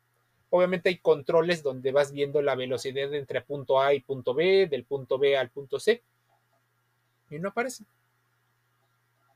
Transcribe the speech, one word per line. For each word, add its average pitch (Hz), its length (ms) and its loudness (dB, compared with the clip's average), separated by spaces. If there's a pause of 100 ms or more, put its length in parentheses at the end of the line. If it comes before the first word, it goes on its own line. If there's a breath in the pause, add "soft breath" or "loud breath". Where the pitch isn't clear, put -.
(520)
Obviamente 180 360 2
hay 175 100 0
controles 165 640 2
donde 131 300 -4
vas 143 180 2
viendo 143 320 -2
la 135 140 0
velocidad 131 580 -4
entre 135 260 -6
punto 139 400 0
A 139 140 4
y 135 60 0
punto 127 340 -4
B, 190 320 4
del 135 160 -4
punto 135 340 -4
B 139 200 4
al 127 140 -2
punto 139 280 -8
C. 233 240 0 (1300)
Y 151 80 -12
no 190 120 -6
aparece. 240 340 -6 (1500)